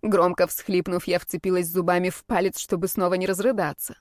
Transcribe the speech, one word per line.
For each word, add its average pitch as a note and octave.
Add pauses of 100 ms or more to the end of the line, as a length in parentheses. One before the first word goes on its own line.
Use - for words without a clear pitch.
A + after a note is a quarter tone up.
Громко F3+
всхлипнув, F3+
я F3+
вцепилась F3+
зубами F3+
в -
палец, F#3+
чтобы F3+
снова F3+
не F#3
разрыдаться. F#3+